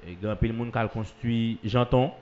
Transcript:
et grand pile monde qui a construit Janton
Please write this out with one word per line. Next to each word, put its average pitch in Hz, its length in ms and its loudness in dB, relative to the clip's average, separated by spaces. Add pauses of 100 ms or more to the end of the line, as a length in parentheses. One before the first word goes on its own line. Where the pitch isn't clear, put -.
et 90 160 -12
grand 107 140 -2
pile 113 160 0
monde 117 220 -6
qui 120 40 -2
a 113 120 0
construit 113 720 -2
Janton 123 480 4 (100)